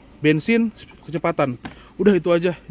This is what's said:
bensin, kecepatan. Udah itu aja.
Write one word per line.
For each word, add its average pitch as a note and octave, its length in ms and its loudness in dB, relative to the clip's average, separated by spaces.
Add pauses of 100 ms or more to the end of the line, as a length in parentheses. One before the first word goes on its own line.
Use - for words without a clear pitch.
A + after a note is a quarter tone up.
(240)
bensin, G#3+ 480 2 (340)
kecepatan. D3+ 540 -4 (400)
Udah G3+ 160 4
itu F3 160 0
aja. E3+ 260 0 (140)